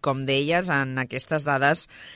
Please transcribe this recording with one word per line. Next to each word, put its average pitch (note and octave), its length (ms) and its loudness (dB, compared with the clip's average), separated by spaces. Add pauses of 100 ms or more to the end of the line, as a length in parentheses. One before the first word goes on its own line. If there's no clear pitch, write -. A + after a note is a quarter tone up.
com C3+ 240 0
deies, D3+ 480 2
en C3 240 0
aquestes C3 480 -4
dades C#3+ 400 2 (300)